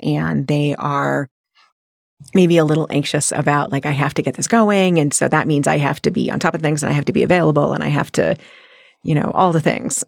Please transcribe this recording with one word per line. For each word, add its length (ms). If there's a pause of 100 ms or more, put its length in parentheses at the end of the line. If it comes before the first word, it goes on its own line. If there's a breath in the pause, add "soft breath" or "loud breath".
and 440
they 300
are 520 (1040 soft breath)
maybe 240
a 80
little 240
anxious 440
about, 380
like, 140
"I 60
have 240
to 80
get 120
this 140
going. 500
And 140
so 160
that 180
means 200
I 100
have 260
to 80
be 200
on 80
top 160
of 80
things 200
and 60
I 60
have 120
to 60
be 100
available 520
and 100
I 40
have 240
to, 220 (680 loud breath)
you 120
know, 200
all 180
the 80
things." 480